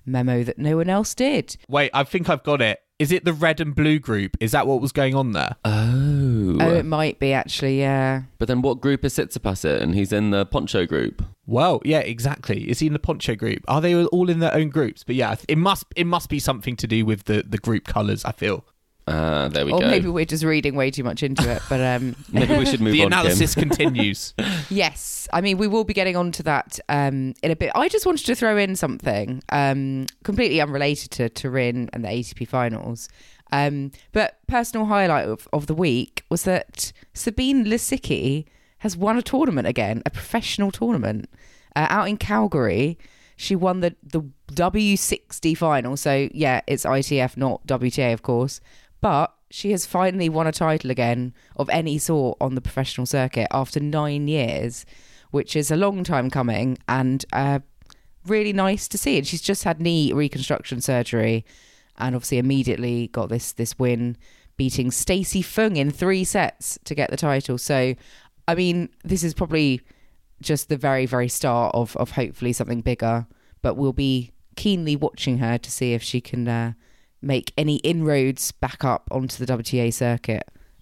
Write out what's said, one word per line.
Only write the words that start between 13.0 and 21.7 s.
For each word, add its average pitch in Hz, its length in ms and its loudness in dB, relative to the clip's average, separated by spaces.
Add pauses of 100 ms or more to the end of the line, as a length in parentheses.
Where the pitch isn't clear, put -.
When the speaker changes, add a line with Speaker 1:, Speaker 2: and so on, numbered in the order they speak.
Speaker 2:
group? 107 320 -4
Are 147 140 2
they 175 140 4 (100)
all 180 240 2
in 165 100 2
their 165 140 2
own 156 160 2
groups? 139 340 -2
But 123 120 -2
yeah, 113 200 0 (140)
it 156 80 4
must, 185 280 2 (100)
it 175 120 2
must 175 220 0
be 147 100 -2
something 123 380 -2
to 123 100 -6
do 110 180 2
with 110 200 0
the, 104 200 2
the 104 120 -4
group 110 280 0
colours, 104 380 -2
I - 80 -4
feel. - 320 -2 (420)
Speaker 3:
Ah, 78 460 0
there 71 140 2
we 73 80 0
Speaker 1:
Or - 80 2
Speaker 3:
go. - 80 2
Speaker 1:
maybe - 180 2
we're 170 160 0
just 156 220 -2
reading 151 300 2
way 135 140 2
too 135 140 -4
much 120 200 -4
into 131 280 0
it, 113 160 -2
but, 131 140 0